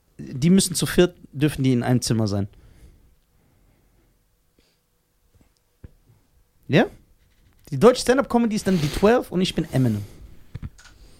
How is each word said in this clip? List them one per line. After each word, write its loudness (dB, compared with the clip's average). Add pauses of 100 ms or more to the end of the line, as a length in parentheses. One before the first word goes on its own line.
(180)
die -4
müssen 2
zu -4
viert, 2 (160)
dürfen -2
die 2
in 0
einem 0
Zimmer -2
sein. -4 (4000)
Ja? 2 (880)
Die -6
deutsche 6
Stand-Up-Comedy 0
ist -6
dann 2
D -2
twelve 0
und -2
ich -4
bin -2
Eminem. 0 (1160)